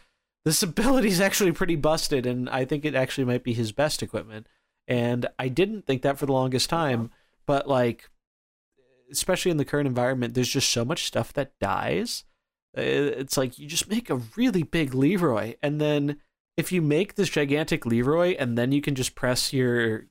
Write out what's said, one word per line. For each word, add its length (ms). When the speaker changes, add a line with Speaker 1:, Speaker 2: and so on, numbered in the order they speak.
Speaker 1:
this 180
<laughs> 400
ability 60
is 120
actually 320
pretty 240
busted," 500
and 240
I 140
think 200
it 120
actually 300
might 180
be 80
his 200
best 300
equipment. 440
And 380
I 100
didn't 380
think 160
that 160
for 80
the 60
longest 380
time, 300
Speaker 2:
Uh-huh. 80
Speaker 1:
but, 220
like, 400
especially 400
in 60
the 80
current 220
environment, 480
there's 140
just 220
so 140
much 200
stuff 300
that 260
dies. 640
Uh, 60
it's 540
like, 220
you 100
just 200
make 220
a 100
really 260
big 320
Leroy, 680
and 180
then 400
if 160
you 80
make 340
this 140
gigantic 560
Leroy, 540
and 180
then 160
you 80
can 140
just 200
press 380
your, 580